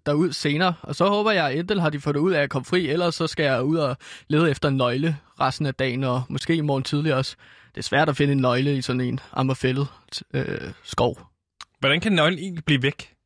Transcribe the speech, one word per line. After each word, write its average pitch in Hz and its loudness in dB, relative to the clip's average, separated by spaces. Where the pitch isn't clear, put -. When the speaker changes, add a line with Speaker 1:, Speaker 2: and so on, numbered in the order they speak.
Speaker 1:
derud 151 2
senere, 160 0
og - -8
så 175 2
håber 208 2
jeg, 165 2
at 135 -2
enten 185 -2
har 165 2
de 143 -6
fået 147 -2
det 143 0
ud 185 2
af 151 2
at 139 -2
komme 131 -4
fri, 180 0
ellers 170 0
så 165 -2
skal - -2
jeg 135 2
ud 151 0
og 139 0
lede 156 4
efter 143 0
en 135 2
nøgle 131 2
resten 139 0
af 131 -2
dagen, 131 -2
og 127 0
måske - -2
i 165 0
morgen 143 0
tidlig 147 0
også. 131 -2
Det - -12
er - -8
svært 151 2
at 139 -2
finde 143 2
en 139 2
nøgle 131 2
i 131 -2
sådan 123 -2
en 123 -2
Amagerfællet, 131 0
øh, - -4
skov. 120 -2
Speaker 2:
Hvordan 139 2
kan 208 0
nøglen 170 4
egentlig 170 -10
blive 143 2
væk? - -4